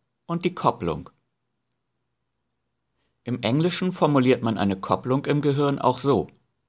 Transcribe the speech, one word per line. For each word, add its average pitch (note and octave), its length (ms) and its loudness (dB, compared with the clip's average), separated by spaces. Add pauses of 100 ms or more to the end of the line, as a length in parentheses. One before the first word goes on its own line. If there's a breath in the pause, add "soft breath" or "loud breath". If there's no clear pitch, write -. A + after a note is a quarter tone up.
(260)
und E3+ 180 -6
die F3+ 100 -2
Kopplung. E2 560 -2 (2250)
Im B2 180 -6
Englischen E3+ 520 0
formuliert C3+ 500 2
man A2+ 140 -2
eine G2 200 0
Kopplung B2+ 480 -2
im D3 160 0
Gehirn C#3+ 380 0
auch B2+ 180 2
so: A#2 300 0 (420)